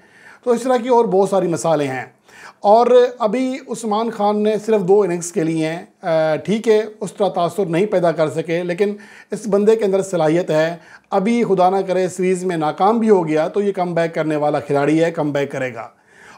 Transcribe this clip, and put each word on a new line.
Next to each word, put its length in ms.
तो 100
इस 80
तरह 140
की 120
और 180
बहुत 220
सारी 180
मिसालें 400
हैं। 260
और 580
अभी 380
उस्मान 500
खान 280
ने 220
सिर्फ 220
दो 240
इनिंग्स 260
खेली 280
हैं, 340
अ, 320
ठीक 320
है, 180
उस 160
तरह 100
तासुर 400
नहीं 200
पैदा 240
कर 180
सके, 340
लेकिन 340
इस 140
बंदे 280
के 100
अंदर 160
सलाहियत 500
है। 280
अभी 320
खुदा 260
ना 120
करे 280
सीरीज़ 360
में 120
नाकाम 420
भी 80
हो 160
गया 240
तो 140
ये 100
कमबैक 420
करने 220
वाला 240
खिलाड़ी 380
है, 140
कमबैक 400
करेगा। 440